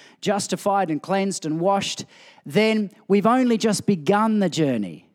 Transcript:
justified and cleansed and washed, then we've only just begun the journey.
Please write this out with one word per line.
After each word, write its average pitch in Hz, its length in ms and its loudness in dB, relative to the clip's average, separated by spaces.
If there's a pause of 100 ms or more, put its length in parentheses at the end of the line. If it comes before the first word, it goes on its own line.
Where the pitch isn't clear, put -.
(220)
justified 196 680 -2
and 151 120 -4
cleansed 196 420 -2
and 156 160 -4
washed, 196 460 -2 (400)
then 214 440 0 (160)
we've 196 200 2
only 240 320 2
just 220 260 -2
begun 208 540 2
the 196 100 2
journey. 117 680 -2